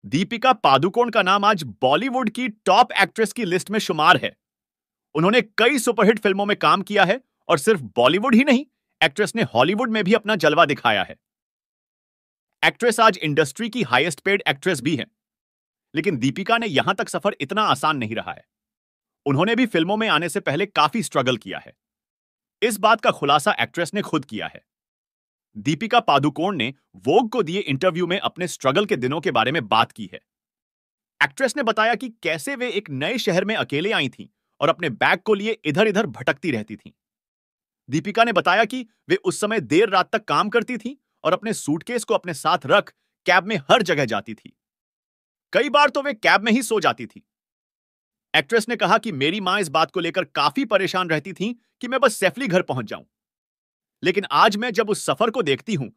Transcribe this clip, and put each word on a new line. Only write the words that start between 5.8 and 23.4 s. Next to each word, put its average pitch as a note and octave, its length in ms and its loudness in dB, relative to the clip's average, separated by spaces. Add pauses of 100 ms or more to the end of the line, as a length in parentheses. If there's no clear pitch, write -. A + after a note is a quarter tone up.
फिल्मों G3+ 280 -2
में G3+ 100 0
काम D#3+ 260 2
किया G3+ 220 2
है G#3+ 160 0 (280)
और E3 100 4
सिर्फ G3+ 220 2
बॉलीवुड D3 540 2
ही B3 100 6
नहीं, C#4+ 220 2 (360)
एक्ट्रेस F3+ 320 -2
ने B3+ 80 -2
हॉलीवुड G3 480 0
में G#3+ 140 -2
भी F#3 80 2
अपना G#3+ 240 0
जलवा D#3 280 4
दिखाया A2+ 380 2
है। - 140 -8 (1500)
एक्ट्रेस A3+ 360 2
आज A3 160 6
इंडस्ट्री D#3 540 -2
की A#3 120 -6
हाईएस्ट D3 380 0
पेड G3 280 -2
एक्ट्रेस D3+ 320 -2
भी C#3+ 160 -2
हैं। A2+ 100 -8 (880)
लेकिन E3+ 220 -2
दीपिका E3+ 420 -2
ने A#3 80 -4
यहां F#3+ 280 0
तक G#3+ 140 -6
सफर G3 320 -4
इतना F#3+ 220 -4
आसान D#3 340 0
नहीं A2+ 180 -8
रहा F#2 180 -10
है। - 120 -18 (840)
उन्होंने F3 300 2
भी B3+ 100 2
फिल्मों F3+ 300 -2
में A3 120 -2
आने E3 200 0
से G3 120 -4
पहले E3 260 -2
काफी D3+ 360 0
स्ट्रगल B2+ 340 0
किया F2 220 -12
है। - 180 -20 (840)
इस G#3+ 160 0
बात G#3+ 220 4
का A#3 100 2
खुलासा D3 500 0